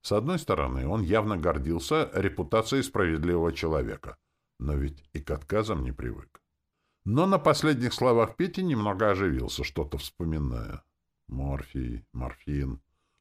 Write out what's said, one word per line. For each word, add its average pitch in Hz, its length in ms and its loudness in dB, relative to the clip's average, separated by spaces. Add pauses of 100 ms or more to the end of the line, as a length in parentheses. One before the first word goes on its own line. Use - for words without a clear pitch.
С - 100 -6
одной 127 260 0
стороны, 67 500 0
он 107 140 0
явно 104 360 2
гордился 85 760 0
репутацией 110 680 0
справедливого 85 720 2
человека, 69 640 -4 (420)
но 71 160 0
ведь 71 280 -2 (100)
и 76 60 -6
к 76 120 -8
отказам 92 520 -2
не 62 100 -4
привык. - 480 -10 (680)
Но 147 160 4
на 190 140 4
последних 143 540 4
словах 117 420 4
Пети 185 260 -2
немного 107 480 2
оживился, 78 540 0
что-то 76 340 -4
вспоминая. 71 880 -4 (460)
Морфий, 64 840 -6
морфин. 65 680 -6 (400)